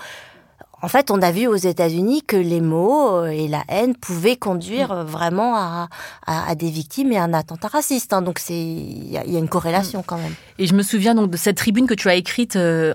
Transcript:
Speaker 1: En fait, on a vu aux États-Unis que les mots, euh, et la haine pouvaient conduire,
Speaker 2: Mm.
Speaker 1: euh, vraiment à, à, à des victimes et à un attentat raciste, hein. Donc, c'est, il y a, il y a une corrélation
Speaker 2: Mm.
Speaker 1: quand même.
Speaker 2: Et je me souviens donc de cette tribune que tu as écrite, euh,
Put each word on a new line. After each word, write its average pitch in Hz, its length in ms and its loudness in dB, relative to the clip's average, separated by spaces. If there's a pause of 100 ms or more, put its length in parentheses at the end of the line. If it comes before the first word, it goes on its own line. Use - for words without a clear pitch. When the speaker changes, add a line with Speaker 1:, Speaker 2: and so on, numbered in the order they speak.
(840)
Speaker 1:
En 175 60 -4
fait, 269 200 4
on 202 140 2
a 175 80 4
vu 214 160 2
aux 214 80 4
États-Unis 180 640 2
que - 160 -2
les 170 240 2
mots, 196 560 2
euh, 170 120 0
et 156 180 -2
la 147 200 -2
haine 240 280 0
pouvaient 185 400 0
conduire, 208 540 -4
Speaker 2:
Mm. 190 80 -4
Speaker 1:
euh, 175 80 -6
vraiment 170 500 0
à, 170 340 -4 (380)
à, 165 240 -2
à - 20 -2
des 165 160 -4
victimes 196 420 -2
et 220 60 2
à 180 60 2
un 170 100 0
attentat 165 340 -4
raciste, 277 460 -2
hein. 190 80 2
Donc, 180 160 -4
c'est, - 180 -8
il 165 560 -8
y 151 60 -4
a, - 80 -6
il 180 80 -4
y 170 40 2
a - 20 0
une 160 100 0
corrélation 180 520 -2
Speaker 2:
Mm. - 40 -6
Speaker 1:
quand 170 120 -6
même. 160 180 -6 (240)
Speaker 2:
Et 190 80 0
je 180 80 4
me 202 80 6
souviens 220 320 2
donc 208 160 2
de 175 60 -4
cette 202 200 0
tribune 233 300 2
que 240 80 0
tu 202 140 0
as 180 40 6
écrite, 196 440 0
euh, 165 380 2